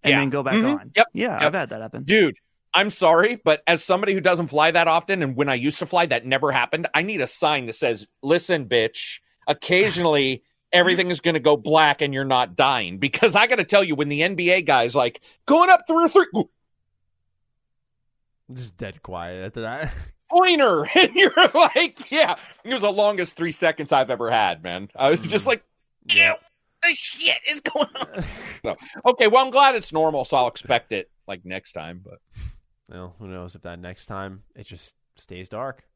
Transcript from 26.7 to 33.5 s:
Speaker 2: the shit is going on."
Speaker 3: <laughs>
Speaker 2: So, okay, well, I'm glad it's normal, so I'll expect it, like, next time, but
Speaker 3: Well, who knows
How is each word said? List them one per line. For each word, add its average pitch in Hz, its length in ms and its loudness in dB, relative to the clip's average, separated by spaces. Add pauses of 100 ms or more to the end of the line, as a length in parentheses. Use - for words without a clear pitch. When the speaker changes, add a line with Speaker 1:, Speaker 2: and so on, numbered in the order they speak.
Speaker 2:
the 339 120 0
shit - 440 -4 (100)
is 294 120 -6
going - 280 -4 (120)
on." - 280 -10
Speaker 3:
<laughs> - 60 -14 (300)
Speaker 2:
So, 98 120 -6 (300)
okay, 240 220 4
well, 254 160 6
I'm 262 80 -6
glad 269 240 6
it's 190 160 -8
normal, 156 320 0
so 147 140 -2
I'll 123 100 2
expect - 440 -2
it, 95 160 -8 (200)
like, 92 160 -12
next 92 280 -14
time, 87 320 -14
but 98 140 -20 (720)
Speaker 3:
Well, 90 320 -18
who 101 80 -18
knows 90 260 -14